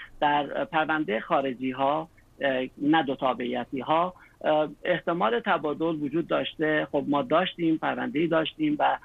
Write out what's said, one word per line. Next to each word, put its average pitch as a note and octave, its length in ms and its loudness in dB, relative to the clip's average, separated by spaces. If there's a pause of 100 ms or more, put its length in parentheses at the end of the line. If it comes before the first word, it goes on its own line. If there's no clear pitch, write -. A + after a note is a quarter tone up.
(200)
در D3 440 0
پرونده D#3 560 0
خارجی C3 500 0
ها، C#3 380 0 (320)
اه، C3 260 0 (120)
نه D#3 240 4
دو C3+ 120 -2
تابعیتی B2 680 -2
ها، E3 340 0 (300)
اه، D3+ 240 2 (160)
احتمال F3+ 560 0
تبادل D#3+ 640 0
وجود D3 240 -2
داشته. D3+ 640 0
خب C#3 160 0
ما C#3+ 140 2
داشتیم، D#3+ 540 2
پرونده‌ای C3 500 -2
داشتیم D#3 520 0
و C#3 260 2